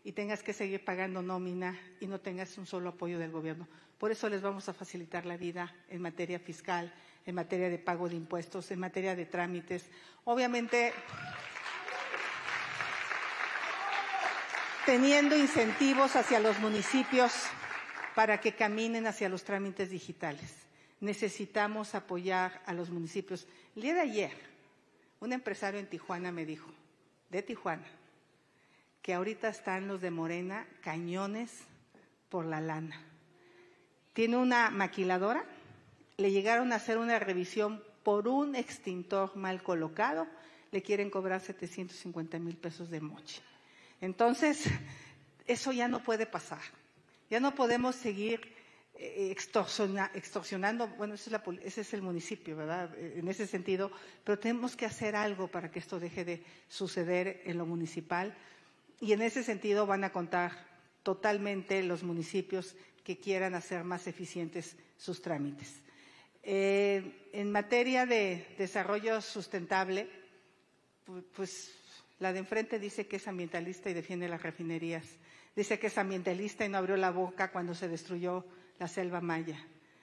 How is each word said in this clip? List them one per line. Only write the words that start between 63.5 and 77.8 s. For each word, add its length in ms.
hacer 300
más 220
eficientes 680
sus 240
trámites. 540
Eh, 880
en 220
materia 520
de 400
desarrollo 640
sustentable, 880
pu-, 180
pues, 400
la 140
de 60
enfrente 400
dice 280
que 80
es 140
ambientalista 600
y 40
defiende 340
las 160
refinerías. 600
Dice 240
que 80
es 100
ambientalista 680
y 40
no 100
abrió 180
la 140
boca 380
cuando 240
se 140